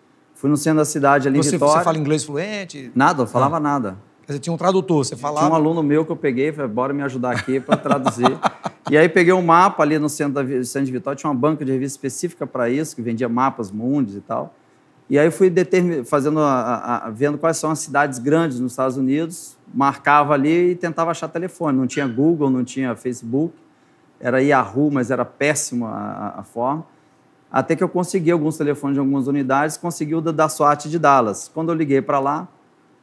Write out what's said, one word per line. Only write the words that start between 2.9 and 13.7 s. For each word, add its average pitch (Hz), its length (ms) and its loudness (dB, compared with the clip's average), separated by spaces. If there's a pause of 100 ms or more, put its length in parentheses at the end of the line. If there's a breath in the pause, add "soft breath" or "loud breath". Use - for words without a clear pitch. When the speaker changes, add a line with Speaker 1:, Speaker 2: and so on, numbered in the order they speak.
Speaker 1:
Nada, 143 280 2
eu 110 40 -2
falava 135 300 0
Speaker 2:
Ah. - 20 -4
Speaker 1:
nada. 135 380 -2 (240)
Speaker 2:
Quer - 120 -18
dizer, 143 60 -6
tinha 170 140 -6
um 165 40 -4
tradutor, 175 460 2
você 127 140 -6
falava? 151 300 0
Speaker 1:
Tinha 160 40 2
um 160 40 4
aluno 160 280 2
meu 151 220 2
que 156 80 -6
eu - 20 -4
peguei, 147 380 -2
falei, 143 180 -6
"Bora 127 220 -2
me 143 80 -4
ajudar 127 300 -4
aqui 131 280 -2
pra 147 160 0
traduzir." 131 520 0
Speaker 2:
<laughs> - 440 -2 (200)
Speaker 1:
E 147 60 6
aí 170 120 6
peguei 180 240 4
um 185 80 2
mapa 175 400 4
ali 151 160 2
no 151 100 0
centro 143 260 -4
da 139 100 -2
vi-, 127 220 -2
centro 139 200 -2
de 131 60 -4
Vitória, 135 260 -6
tinha 156 140 -4
uma 131 80 0
banca 147 260 0
de 131 60 -2
revista 135 260 -2
específica 156 480 -8
pra 120 240 -2
isso, 151 260 -2
que 123 60 -8
vendia 117 260 -2
mapas 120 440 -2